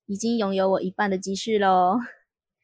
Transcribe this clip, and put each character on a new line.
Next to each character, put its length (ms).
已 100
经 200
拥 180
有 160
我 120
一 80
半 200
的 80
积 160
蓄 240
咯。 400